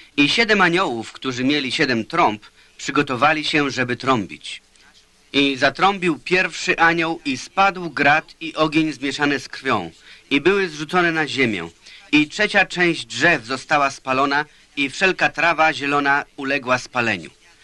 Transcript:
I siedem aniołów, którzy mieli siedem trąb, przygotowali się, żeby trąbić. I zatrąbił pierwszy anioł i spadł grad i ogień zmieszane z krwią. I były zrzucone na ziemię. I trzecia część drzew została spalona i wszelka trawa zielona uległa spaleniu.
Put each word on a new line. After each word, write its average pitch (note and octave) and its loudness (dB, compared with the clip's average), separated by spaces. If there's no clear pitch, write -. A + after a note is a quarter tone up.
I C#3+ 4
siedem A3 4
aniołów, E3 0
którzy B2+ -6
mieli C3+ 0
siedem B2 0
trąb, B2+ 0
przygotowali C#3+ 0
się, D3 0
żeby B2 -2
trąbić. A2 -4
I C#3 2
zatrąbił E3 0
pierwszy F3+ -2
anioł E3 2
i C3 -4
spadł F#3 0
grad D3 0
i D#3+ -10
ogień D#3 0
zmieszane C#3 -2
z - -16
krwią. G2+ -2
I C#3+ 0
były F#3+ 2
zrzucone D#3 -2
na D#3 -2
ziemię. A2+ -2
I D3 4
trzecia G3+ 0
część E3+ -2
drzew B2+ 0
została C3+ -2
spalona C#3 -2
i C#3 -2
wszelka E3+ 0
trawa D#3 2
zielona C#3+ 0
uległa C3+ -2
spaleniu. A2 -4